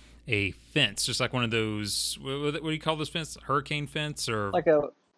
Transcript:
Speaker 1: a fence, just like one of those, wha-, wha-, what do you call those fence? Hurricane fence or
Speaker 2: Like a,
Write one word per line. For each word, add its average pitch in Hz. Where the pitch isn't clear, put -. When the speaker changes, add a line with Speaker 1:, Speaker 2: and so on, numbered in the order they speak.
Speaker 1:
a 101
fence, 113
just 117
like 127
one 127
of 117
those, 107
wha-, 135
wha-, 147
what 147
do 156
you 156
call 160
those 151
fence? 165
Hurricane 143
fence 151
or 107
Speaker 2:
Like 175
a, 147